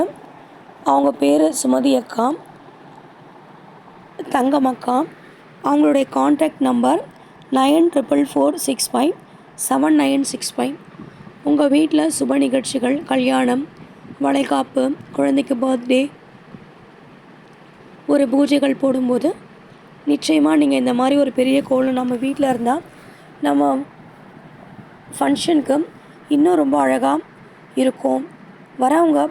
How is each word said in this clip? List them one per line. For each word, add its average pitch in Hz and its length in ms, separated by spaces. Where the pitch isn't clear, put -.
அவங்க 277 220
பேரு 294 260
சுமதி 262 400
அக்கா, 233 260
தங்கம் 262 360
அக்கா. 247 260
அவங்களுடைய 294 420
கான்டாக்ட் 294 500
நம்பர் 254 340
நைன் 302 360
ட்ரிபிள் 285 360
ஃபோர் 294 360
சிக்ஸ் - 240
ஃபைவ் 285 240
செவன் 294 380
நைன் 277 300
சிக்ஸ் - 220
ஃபைவ். 254 200
உங்க 294 240
வீட்ல 302 280
சுப 269 180
நிகழ்ச்சிகள், 262 580
கல்யாணம், 262 560
வளைகாப்பு, 277 600
குழந்தைக்கு 277 380
பர்த்டே, 254 360
ஒரு 285 180
பூஜைகள் 277 500
போடும்போது 254 480
நிச்சயமா 302 480
நீங்க 277 200
இந்த 254 180
மாதிரி 262 240
ஒரு 269 160
பெரிய 262 200
கோலம் 262 280
நம்ம 247 260
வீட்ல 277 280
இருந்தா 240 240
நம்ம 285 260
ஃபங்க்ஷனுக்கு 285 600
இன்னும் 320 260
ரொம்ப 277 220
அழகா 262 300
இருக்கும். 262 420
வரவங்க 302 380